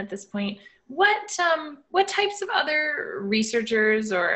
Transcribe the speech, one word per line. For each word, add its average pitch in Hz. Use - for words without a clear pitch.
at 202
this 202
point. 202
What, 415
um, 311
what 381
types 403
of 381
other 302
researchers 220
or 180